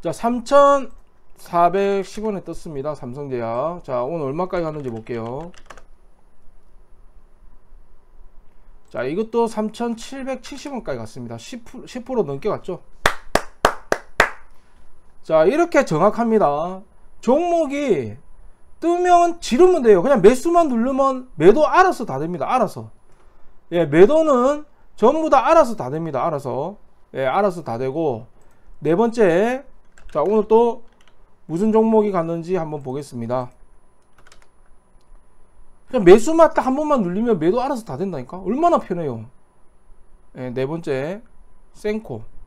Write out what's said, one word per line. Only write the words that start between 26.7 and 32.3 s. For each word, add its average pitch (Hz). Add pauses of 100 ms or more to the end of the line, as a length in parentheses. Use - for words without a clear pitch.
예, 135
알아서 170
다 120
되고. 131 (540)
네 156
번째. 226 (480)
자, 151
오늘 208
또 226 (640)
무슨 185
종목이 220
갔는지 170